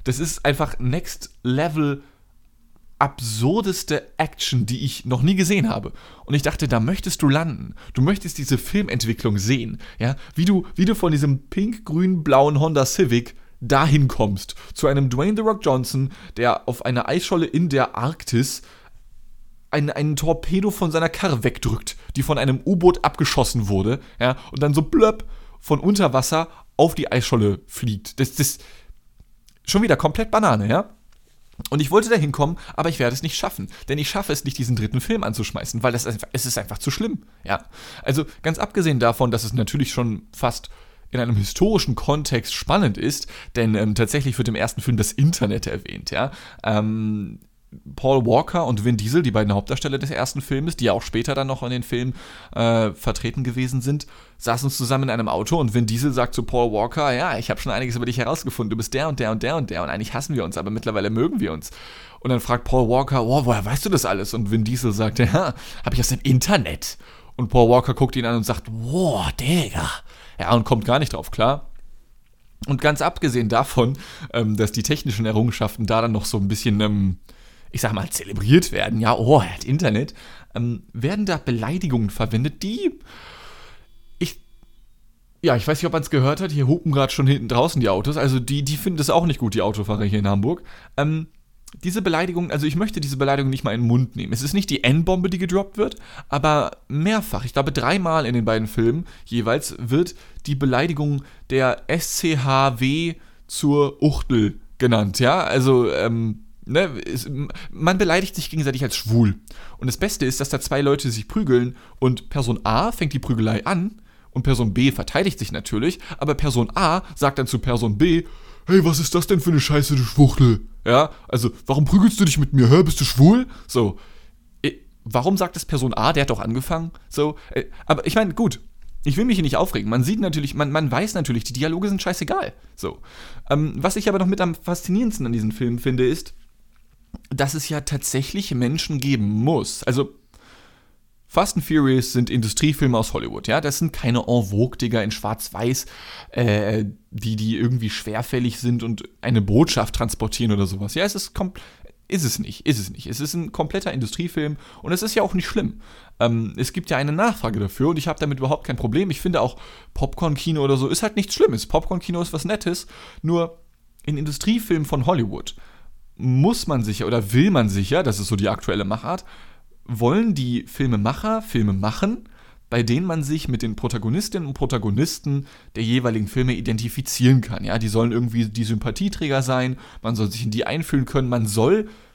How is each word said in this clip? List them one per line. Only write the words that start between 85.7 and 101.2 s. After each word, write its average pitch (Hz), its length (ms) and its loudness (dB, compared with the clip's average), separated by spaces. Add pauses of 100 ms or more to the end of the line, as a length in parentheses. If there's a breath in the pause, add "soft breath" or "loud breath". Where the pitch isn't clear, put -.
nicht, 170 80 -2
ob 160 60 -2
man's 160 180 -2
gehört 143 300 2
hat, 175 120 -4
hier 143 140 2
hupen 156 260 2
grad 135 200 2
schon 135 140 2
hinten 127 220 2
draußen 127 320 2
die 110 80 4
Autos, 107 280 0
also 131 240 2
die, 139 240 -2
die 147 120 -2
finden 170 220 -4
das 139 120 0
auch 170 160 4
nicht 147 120 0
gut, 107 160 -2
die 104 80 2
Autofahrer 107 420 -2
hier 101 140 2
in 98 100 0
Hamburg. 104 340 0 (340 loud breath)
Ähm, 156 320 -2 (560)
diese 185 160 -2
Beleidigung, 175 500 0
also 147 160 0
ich 151 100 0
möchte 214 220 -2
diese 135 200 -4
Beleidigung 139 320 2
nicht 131 120 -4
mal 110 120 -2
in 120 80 0
den 117 60 4
Mund 123 280 2
nehmen. - 160 -6
Es 110 80 -4
ist 139 140 -4
nicht 196 160 0
die - 140 -2
N-Bombe, 175 440 2
die 185 80 -2
gedroppt 190 400 -2
wird, 214 200 -2 (340 loud breath)
aber 143 400 2 (180)
mehrfach, 180 560 0
ich 120 80 -6
glaube 139 200 0
dreimal 160 520 2
in 123 80 0
den 117 140 2
beiden 110 200 2
Filmen 120 380 0 (220 loud breath)
jeweils, 117 520 -2
wird 139 360 0 (320 loud breath)
die 147 80 -2
Beleidigung 143 680 0 (260 loud breath)